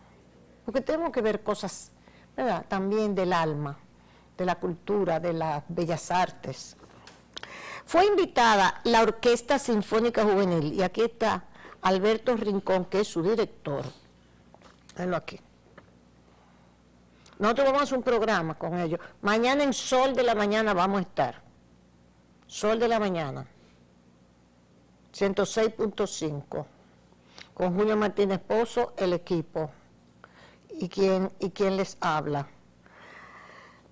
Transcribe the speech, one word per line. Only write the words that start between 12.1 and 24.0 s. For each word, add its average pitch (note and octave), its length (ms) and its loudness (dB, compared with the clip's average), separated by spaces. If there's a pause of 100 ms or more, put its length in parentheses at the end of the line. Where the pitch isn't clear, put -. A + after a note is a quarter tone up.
Rincón, F#3+ 500 0
que F#3+ 140 -2
es G#3 80 0
su E3 160 -2
director. F3+ 600 -2 (1120)
Venlo F3+ 220 -2
aquí. - 220 -10 (2000)
Nosotros A#3 260 2
vamos C4+ 160 4
a - 40 4
hacer C4+ 120 -2
un B3 60 -4
programa G#3 500 0
con E3 240 -6
ellos. E3+ 220 -2 (240)
Mañana A#3 400 2
en C4+ 100 2
Sol C4 420 2
de B3 60 0
la A#3+ 140 2
Mañana G#3 400 0
vamos F#3+ 240 2
a - 20 -2
estar. C3+ 400 -4 (1040)
Sol G#3+ 320 -2
de A#3 100 2
la A3+ 120 2
Mañana. D#3 480 -4 (1600)